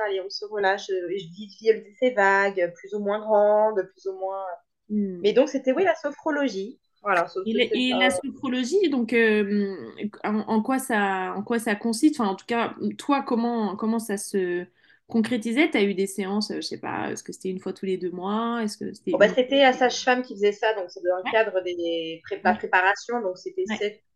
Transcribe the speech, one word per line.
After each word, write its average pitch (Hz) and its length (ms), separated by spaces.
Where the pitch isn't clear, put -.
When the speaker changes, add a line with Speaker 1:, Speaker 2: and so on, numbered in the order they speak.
Speaker 1:
Allez, 196 160
on 196 80
se - 160
relâche. » 202 440
Et 196 80
je 165 100
visualisais 208 720
ces 254 120
vagues, 196 640
plus 196 180
ou 208 60
moins 208 200
grandes, 214 600
plus - 140
ou 190 120
moins 190 240
Speaker 2:
Hmm. 196 340
Speaker 1:
Mais 202 100
donc, 269 160
c'était, 262 240
oui, 330 120
la 330 100
sophrologie. 277 840
Voilà, 180 240
sauf 190 180
Speaker 2:
Et 220 80
Speaker 1:
que 233 40
Speaker 2:
la, 240 120
Speaker 1:
c'est - 40
Speaker 2:
et 254 240
Speaker 1:
pas - 0
Speaker 2:
la 262 140
sophrologie, 269 760
donc, 247 240
euh, 208 640
en, 214 180
en 220 200
quoi 262 180
ça, 196 560
en 196 80
quoi 233 160
ça 220 160
consiste ? 233 440
Enfin, 208 100
en 190 60
tout - 100
cas, 233 300
toi, 277 240
comment, 233 520
comment 220 240
ça 208 180
se 180 480
concrétisait ? 233 640
T'as 233 120
eu 202 120
des 196 120
séances, 202 440
euh, 156 60
je 156 40
sais - 180
pas, - 320
est-ce - 120
que - 100
c'était - 160
une 185 100
fois 185 140
tous 190 140
les 185 100
deux 175 140
mois ? 214 520
Est-ce 208 140
que 190 160
c'était - 180
Speaker 1:
Bon, - 60
bah, 208 100
Speaker 2:
une 185 80
Speaker 1:
c'était 269 280
à 254 100
sage-femme 254 500
qui 220 120
faisait 202 180
ça, 220 200
donc 185 160
c'est 185 140
dans 180 140
le 190 80
Speaker 2:
Ouais. 262 60
Speaker 1:
cadre 214 300
des 170 640
pré-, 196 160
de - 60
la 185 80
Speaker 2:
Ouais. 214 40
Speaker 1:
préparation, 202 640
donc 185 160
c'était 185 320
Speaker 2:
Ouais. 214 80
Speaker 1:
sept, 208 240